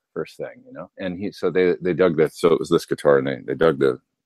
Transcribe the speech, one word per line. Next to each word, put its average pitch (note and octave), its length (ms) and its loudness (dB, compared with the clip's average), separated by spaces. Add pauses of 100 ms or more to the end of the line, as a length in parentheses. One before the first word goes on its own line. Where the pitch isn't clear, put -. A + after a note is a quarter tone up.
(140)
First - 220 -10
thing, C2+ 300 -14
you - 60 -20
know? E2+ 260 -16
And F#2 200 -8
he, G2 140 -8
so - 180 -4
they, F2 300 2
they F2+ 140 -2
dug E2+ 240 2
that. D#2 160 2
So E2+ 180 2
it D2+ 60 2
was C2+ 100 -6
this D#2+ 180 0
guitar, C#2+ 320 2
and C2 80 -2
they, C2+ 200 -6
they C2 80 -4
dug D2+ 240 2
the, C2 200 0 (260)